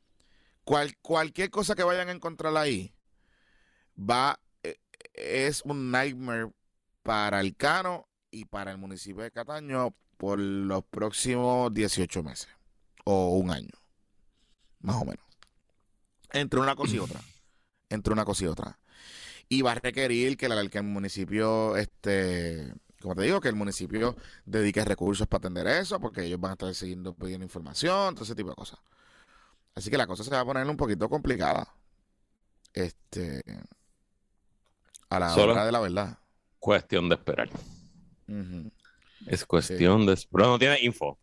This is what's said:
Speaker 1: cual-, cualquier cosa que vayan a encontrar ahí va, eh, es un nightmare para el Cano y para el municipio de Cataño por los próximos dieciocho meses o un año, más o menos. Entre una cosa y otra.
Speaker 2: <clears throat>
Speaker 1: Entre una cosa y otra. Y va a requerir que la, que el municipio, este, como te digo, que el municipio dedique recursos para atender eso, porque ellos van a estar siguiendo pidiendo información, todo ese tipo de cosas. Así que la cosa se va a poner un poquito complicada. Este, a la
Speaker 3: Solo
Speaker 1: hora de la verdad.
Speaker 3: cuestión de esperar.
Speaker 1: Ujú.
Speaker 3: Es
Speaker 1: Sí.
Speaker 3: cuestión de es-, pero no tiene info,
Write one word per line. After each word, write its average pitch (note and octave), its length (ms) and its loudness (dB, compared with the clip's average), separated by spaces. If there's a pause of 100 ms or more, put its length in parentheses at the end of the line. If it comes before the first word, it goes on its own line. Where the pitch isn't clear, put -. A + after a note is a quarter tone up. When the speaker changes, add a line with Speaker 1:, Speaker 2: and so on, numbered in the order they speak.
(640)
Speaker 1:
cual-, D3 380 2
cualquier D#3+ 480 0
cosa G3+ 260 -2
que F#3 80 0
vayan F3+ 240 2
a F3+ 60 -6
encontrar E3 420 -4
ahí B2+ 380 0 (1040)
va, A#2+ 420 2 (240)
eh, - 160 -10 (340)
es C3 500 -2
un C3+ 280 -4
nightmare B2+ 580 -2 (540)
para G#2 380 0
el G2 160 -2
Cano F3 500 0 (240)
y A2 140 -14
para G2 260 -10
el F#2+ 60 -12
municipio G2 440 -12
de A2+ 100 -10
Cataño C3 640 -4 (220)
por G2+ 240 -2
los G2 460 -2
próximos B2 880 0
dieciocho F#2+ 500 0
meses C#2 240 -12 (560)
o F#2 320 4
un F#2 160 2
año, C2 220 -6 (1080)
más - 160 -2
o F#2 100 -2
menos. - 200 -10 (1080)
Entre C#3 280 0
una C3+ 160 2
cosa C3 200 -2
y A2+ 40 0
otra. - 200 -6 (360)
Speaker 2:
<clears throat> - 340 -20
Speaker 1:
Entre G#2+ 240 0
una G#2+ 100 2
cosa G2 220 -2
y - 20 2
otra. - 320 -6 (720)
Y C3+ 140 2
va B2 100 4
a - 20 0
requerir B2 640 0
que C3+ 100 -2
la, G#2+ 220 0
que G#2 80 -6
el G2+ 80 -4
municipio, G2+ 880 0
este, F2+ 1000 -2 (280)
como F#2 140 -4
te F#2+ 80 0
digo, F3+ 180 2
que - 80 0
el A2 60 0
municipio G#2 600 -2 (300)
dedique G#2 400 2
recursos G2 420 0
para G2 120 2
atender F2+ 280 -4
eso, F3+ 320 0
porque G2+ 260 -6
ellos F2 140 -4
van F#2+ 120 -4
a - 20 -6
estar F#2 220 -6
siguiendo F2+ 400 -8
pidiendo F#2 300 -8
información, E3 720 -2
todo - 100 -10
ese A2+ 100 -8
tipo G#2 140 -6
de - 60 -12
cosas. - 240 -16 (960)
Así G2 160 -8
que D3 60 2
la A#2+ 100 2
cosa C#3 160 -6
se B2 80 -6
va C3+ 100 2
a B2 40 0
poner C3+ 220 -2
un D3 100 -2
poquito A2 320 0
complicada. B2 640 0 (1000)
Este, E2+ 680 -6 (1700)
a F#2 80 0
la E2+ 180 2
Speaker 3:
Solo G#2 160 8
Speaker 1:
hora G#2 120 4
de A2+ 60 2
la A#2+ 80 2
verdad. G2 380 -2 (420)
Speaker 3:
cuestión F#2+ 500 2
de E2 60 6
esperar. - 340 -2 (800)
Speaker 1:
Ujú. F#2 440 -10 (540)
Speaker 3:
Es - 200 -4 (100)
Speaker 1:
Sí. E2+ 200 2
Speaker 3:
cuestión F#2 300 8
de F#2+ 80 8
es-, F#2 140 0
pero F#2+ 200 8
no B2 120 6
tiene C#3 220 6
info, D#2 420 -2